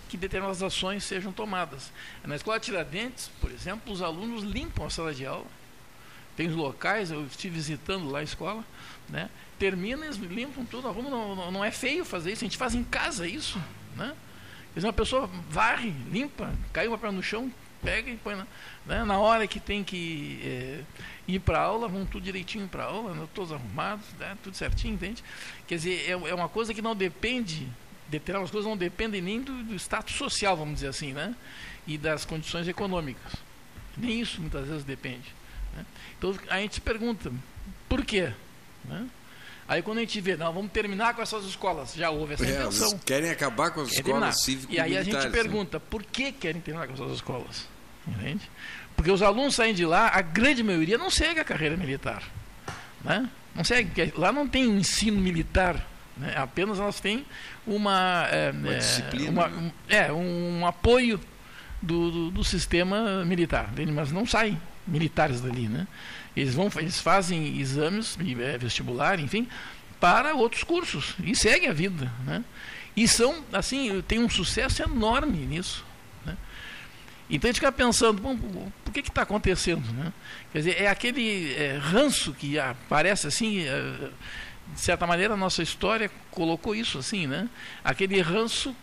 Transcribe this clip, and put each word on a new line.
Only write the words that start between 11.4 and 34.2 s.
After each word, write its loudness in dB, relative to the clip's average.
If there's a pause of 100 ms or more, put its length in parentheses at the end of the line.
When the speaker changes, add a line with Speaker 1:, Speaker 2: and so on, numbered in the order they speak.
Speaker 1:
não -2
é 0
feio -2
fazer -4
isso, -4
a -2
gente -6
faz 0
em 0
casa -2
isso, -4 (380)
né? -6 (580)
Quer -4
dizer, 2
uma 0
pessoa 0 (220)
varre, 2 (220)
limpa, -4 (180)
cai 0
o -2
papel -4
no -4
chão, -4 (320)
pega -2
e -8
põe -6
na, -10 (380)
né, -2
na 2
hora 6
que -6
tem -4
que, -6
é, -6 (460)
ir 2
pra 2
aula, 2
vão -4
tudo -6
direitinho -6
pra -6
aula, -6
né, -8
todos -6
arrumados, -6 (140)
né, -10
tudo -12
certinho, 0
entende? -6 (440)
Quer -2
dizer, -2
é, 0
é -2
uma 0
coisa -2
que -8
não 0
depende, -2 (400)
determinadas -4
coisas -2
não -2
dependem -2
nem -2
do, -8
do -6
status -4
social, 2
vamos -2
dizer -4
assim, -6
né? -4 (520)
E -4
das 0
condições -4
econômicas. -4 (640)
Nem 0